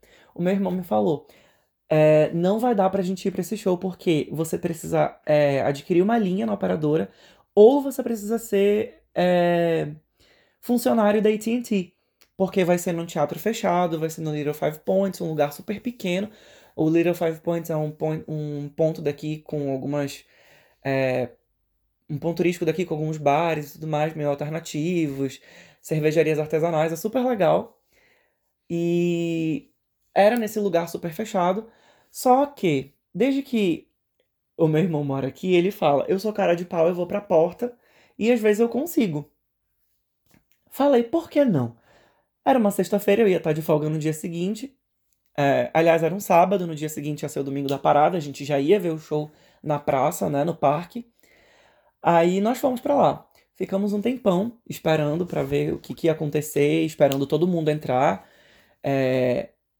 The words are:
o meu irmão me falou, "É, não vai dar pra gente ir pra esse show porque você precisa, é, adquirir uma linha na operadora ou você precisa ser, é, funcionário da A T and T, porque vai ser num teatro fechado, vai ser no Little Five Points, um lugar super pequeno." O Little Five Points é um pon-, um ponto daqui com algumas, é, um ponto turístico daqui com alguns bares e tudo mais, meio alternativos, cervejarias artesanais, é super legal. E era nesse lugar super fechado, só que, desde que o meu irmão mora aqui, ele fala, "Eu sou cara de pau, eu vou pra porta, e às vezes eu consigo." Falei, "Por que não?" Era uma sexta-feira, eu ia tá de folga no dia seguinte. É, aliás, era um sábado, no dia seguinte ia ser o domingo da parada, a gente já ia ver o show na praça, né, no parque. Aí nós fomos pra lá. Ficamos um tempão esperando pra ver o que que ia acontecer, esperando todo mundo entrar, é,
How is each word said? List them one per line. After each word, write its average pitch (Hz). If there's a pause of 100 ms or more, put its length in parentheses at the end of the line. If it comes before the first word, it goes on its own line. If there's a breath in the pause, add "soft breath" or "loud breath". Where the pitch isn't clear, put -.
(340 soft breath)
o -
meu 180
irmão 196
me 185
falou, 196 (640 soft breath)
"É, 156
não 180
vai 240
dar 190
pra 196
gente 185
ir -
pra 185
esse 214
show 180
porque 180
você 160
precisa, 160
é, 147
adquirir 143
uma 214
linha 202
na 214
operadora 180 (440 soft breath)
ou 254
você 269
precisa 226
ser, 208 (120)
é, 175 (680 soft breath)
funcionário 226
da 208
A 214
T 226
and 247
T, 190 (420)
porque 190
vai 175
ser 175
num 170
teatro 165
fechado, 180
vai 160
ser 160
no 156
Little 147
Five 151
Points, 190
um 175
lugar 147
super -
pequeno." 202 (460 loud breath)
O 160
Little 170
Five 165
Points 170
é 160
um 151
pon-, 156
um 147
ponto 160
daqui 151
com 143
algumas, 139 (600 soft breath)
é, 131 (800)
um 151
ponto 165
turístico 175
daqui 160
com 165
alguns 156
bares 151
e -
tudo 156
mais, 156
meio 151
alternativos, 147 (420 loud breath)
cervejarias 156
artesanais, 160
é 165
super 240
legal. 190 (880)
E 170 (420)
era 214
nesse 214
lugar 170
super 175
fechado, 196 (460 soft breath)
só 262
que, 156 (180)
desde 269
que 208 (680)
o 165
meu 156
irmão 160
mora 135
aqui, 180
ele 180
fala, 143
"Eu 190
sou 214
cara 185
de 175
pau, 170
eu 180
vou 175
pra 202
porta, 180 (400 soft breath)
e 220
às 240
vezes 214
eu 233
consigo." 233 (1400)
Falei, 277
"Por 330
que 285
não?" 135 (680 soft breath)
Era 269
uma 208
sexta-feira, 202
eu 208
ia 175
tá 156
de 156
folga 151
no 156
dia 156
seguinte. 180 (640)
É, 131
aliás, 165
era 160
um 196
sábado, 185
no 165
dia 151
seguinte 147
ia 151
ser -
o 139
domingo 139
da 139
parada, 151
a 170
gente 143
já 143
ia 170
ver 175
o 160
show 151 (320 soft breath)
na 147
praça, 151
né, 143
no 165
parque. 160 (960 soft breath)
Aí 170
nós 233
fomos 254
pra 285
lá. 147 (240 soft breath)
Ficamos 196
um 208
tempão 226 (100)
esperando 156
pra 147
ver 147
o -
que -
que -
ia 156
acontecer, 151
esperando 139
todo 156
mundo 165
entrar, 151 (540 soft breath)
é, 131 (300)